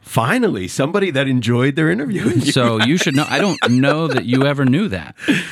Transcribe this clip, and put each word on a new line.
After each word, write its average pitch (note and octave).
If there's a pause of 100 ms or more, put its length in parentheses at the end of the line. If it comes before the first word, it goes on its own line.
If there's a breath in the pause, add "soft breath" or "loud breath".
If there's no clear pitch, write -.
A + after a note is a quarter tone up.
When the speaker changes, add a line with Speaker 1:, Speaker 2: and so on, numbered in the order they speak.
Speaker 1:
Finally, C3
somebody F3
that C3+
enjoyed B2+
their D#3
interview A3+
with -
you. -
Speaker 2:
So A#2
you C3
should E3
know. C#3+
I C3+
don't G3+ (120)
know C#3+
that C3
you B2+
ever C#3+
knew D3+
that. F2+ (380 loud breath)